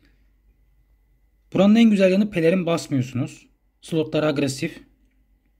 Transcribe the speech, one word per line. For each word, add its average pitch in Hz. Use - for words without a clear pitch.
Buranın 202
en 233
güzel 190
yanı 202
pelerin 170
basmıyorsunuz. 151
Slotlar 156
agresif. 151